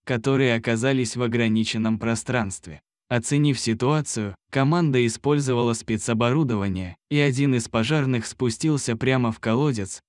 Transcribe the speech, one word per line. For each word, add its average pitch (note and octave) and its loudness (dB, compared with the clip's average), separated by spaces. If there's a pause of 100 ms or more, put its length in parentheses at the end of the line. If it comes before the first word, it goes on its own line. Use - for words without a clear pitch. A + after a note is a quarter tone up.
которые C3 2
оказались A#2+ 0
в B2 -4
ограниченном A2 0
пространстве. A2+ -4 (260)
Оценив C#3+ 2
ситуацию, A#2 -2 (160)
команда C#3 2
использовала B2 0
спецоборудование, A2 0 (160)
и D3 2
один C#3 2
из A#2 0
пожарных B2+ 0
спустился B2+ -2
прямо B2+ 2
в - -8
колодец, A#2 0